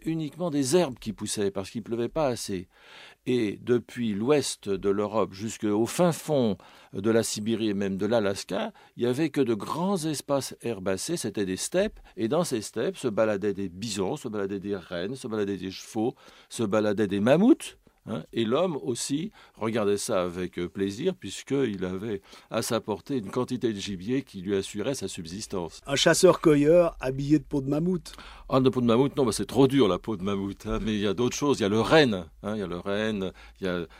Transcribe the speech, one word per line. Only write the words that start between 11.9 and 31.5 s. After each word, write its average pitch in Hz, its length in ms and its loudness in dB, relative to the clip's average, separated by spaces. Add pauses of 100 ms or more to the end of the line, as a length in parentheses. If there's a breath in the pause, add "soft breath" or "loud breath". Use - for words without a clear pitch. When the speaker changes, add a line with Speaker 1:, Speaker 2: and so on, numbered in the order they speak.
Speaker 1:
et 110 140 -2
dans 165 160 0
ces 113 160 -2
steppes 156 340 -4
se 127 140 -4
baladaient 104 440 2
des 98 140 -4
bisons, 98 480 -4
se 135 140 -10
baladaient 101 320 -4
des 101 160 -4
rennes, 92 400 -6
se 127 100 -10
baladaient 104 300 -2
des 92 140 -8
chevaux, 113 440 -4 (320 loud breath)
se - 160 -6
baladaient 104 440 2
des 101 120 0
mammouths, 165 600 4 (260)
hein, 101 260 -6
et 113 140 0
l'homme 151 320 2
aussi 143 540 -4 (240 soft breath)
regardait 104 420 0
ça 101 240 0
avec, 87 360 -4
euh, 87 120 -4
plaisir, 98 460 -2
puisqu'il 104 680 -4
avait 95 380 -6 (280 loud breath)
à 113 120 -2
sa 113 180 -2
portée 110 380 -4
une 98 140 -6
quantité 123 420 -2
de 98 60 -8
gibier 101 420 -4
qui 98 200 -12
lui 101 140 -2
assurait 101 400 -2
sa 98 140 -6
subsistance. 90 760 -8
Speaker 2:
Un 139 120 -2
chasseur-cueilleur 165 1040 6
habillé 139 380 2
de 131 40 -6
peau 147 160 -4
de 135 100 -4
mammouth. 165 440 -2 (360 loud breath)
Speaker 1:
Ah, 135 120 4
de 131 80 4
peau 127 100 2
de 120 60 2
mammouth, 120 320 4
non, 139 80 2
bah, 104 80 2
c'est 104 120 -4
trop 135 220 6
dur, 127 220 4
la 90 100 2
peau 113 160 -6
de 87 80 -8
mammouth, 98 440 -4
hein, 110 140 -2
mais 110 120 -2
il 101 80 -2
y 104 60 0
a 98 60 0
d'autres 120 220 0
choses, 143 240 0